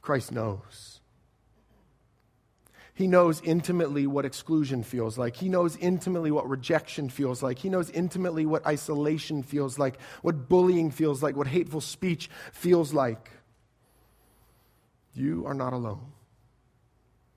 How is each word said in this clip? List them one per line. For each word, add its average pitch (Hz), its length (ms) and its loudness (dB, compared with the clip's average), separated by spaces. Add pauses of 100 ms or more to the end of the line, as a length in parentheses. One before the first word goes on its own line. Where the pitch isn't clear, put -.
Christ 131 320 0
knows. 110 640 -6 (1900)
He 190 140 0
knows 175 340 6
intimately 165 640 2
what 139 200 0
exclusion 135 580 0
feels 113 340 -4
like. 123 200 -4
He 185 100 -4
knows 175 300 2
intimately 175 520 0
what 151 200 0
rejection 139 580 -2
feels 127 340 -2
like. 123 160 -2
He 190 120 -6
knows 180 200 0
intimately 170 560 -2
what 156 220 0
isolation 151 760 -2
feels 139 360 -4
like, 135 180 0 (240)
what 151 280 -2
bullying 180 420 6
feels 143 320 0
like, 139 140 0
what 143 100 -2
hateful 156 320 -2
speech - 500 -4 (220)
feels 170 420 2
like. 123 380 -2 (1800)
You 151 300 -4
are 143 80 -6
not 127 180 -4
alone. 120 400 -8 (1200)